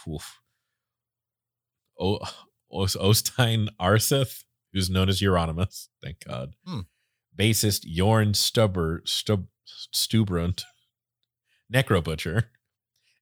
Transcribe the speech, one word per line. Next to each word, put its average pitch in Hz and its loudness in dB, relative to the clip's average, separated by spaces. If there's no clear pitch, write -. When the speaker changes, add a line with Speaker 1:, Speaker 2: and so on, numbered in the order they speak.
Speaker 1:
oof, - -14
O-, 98 0
Os-, 92 -2
Ostein 110 2
Arseth, 110 2
who's 92 -2
known 92 2
as 92 0
Euronymous. 87 0
Thank 73 -14
God. 65 -10
Speaker 2:
Hmm. 160 -8
Speaker 1:
Bassist 104 2
Jorn 104 2
Stubber-, 92 0
Stub-, 104 -2
Stubrund, 90 0
<laughs> - -20
Necro 113 2
Butcher, 80 -4